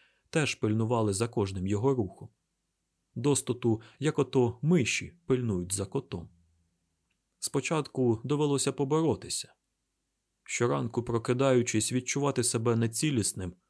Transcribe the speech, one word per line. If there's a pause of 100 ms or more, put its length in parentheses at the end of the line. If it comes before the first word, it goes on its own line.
(320)
теж
пильнували
за
кожним
його
рухом. (880)
Достоту, (180)
як
ото
миші
пильнують
за
котом. (1120)
Спочатку
довелося
поборотися. (920)
Щоранку,
прокидаючись,
відчувати
себе
нецілісним, (160)